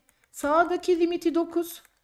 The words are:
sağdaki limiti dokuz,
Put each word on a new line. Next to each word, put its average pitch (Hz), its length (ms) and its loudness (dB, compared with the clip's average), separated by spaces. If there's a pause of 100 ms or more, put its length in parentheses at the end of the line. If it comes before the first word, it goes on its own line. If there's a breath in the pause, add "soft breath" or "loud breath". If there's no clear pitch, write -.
(320)
sağdaki 339 680 2
limiti 339 360 0
dokuz, 339 460 -4 (220)